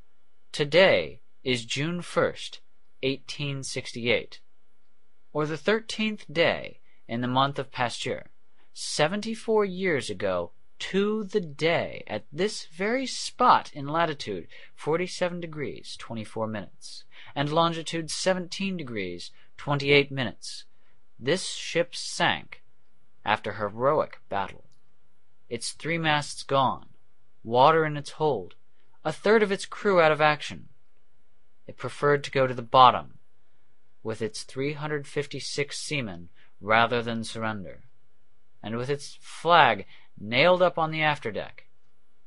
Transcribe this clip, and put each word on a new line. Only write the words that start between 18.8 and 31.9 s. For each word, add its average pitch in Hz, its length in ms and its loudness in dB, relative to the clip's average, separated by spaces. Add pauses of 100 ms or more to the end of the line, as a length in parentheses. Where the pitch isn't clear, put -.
twenty-eight 143 560 4
minutes, - 520 -4 (540)
this 156 300 2
ship - 480 -2
sank - 680 0 (640)
after 104 300 2
heroic 110 720 0
battle. 98 360 -4 (840)
Its - 240 -6
three 165 260 -4
masts 151 460 0
gone, 131 420 2 (560)
water 139 420 8
in 151 120 0
its 143 160 -8
hold, 123 420 0 (500)
a 156 80 0
third 214 300 6
of 196 100 2
its 190 140 -2
crew 190 340 4
out 156 120 8
of 147 80 2
action. 151 480 2 (1000)
It - 80 -12
preferred 143 480 2